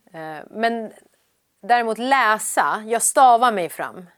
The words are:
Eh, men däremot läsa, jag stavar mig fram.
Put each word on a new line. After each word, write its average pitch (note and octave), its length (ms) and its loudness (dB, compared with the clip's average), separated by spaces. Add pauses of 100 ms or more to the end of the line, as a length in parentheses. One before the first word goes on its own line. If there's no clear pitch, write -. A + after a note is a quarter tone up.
(380)
Eh, - 120 -18
men A3+ 420 -6 (720)
däremot A3+ 360 0
läsa, A3 880 0
jag A3 160 -2
stavar B3 500 4
mig F3 160 -4
fram. D3+ 380 -12 (120)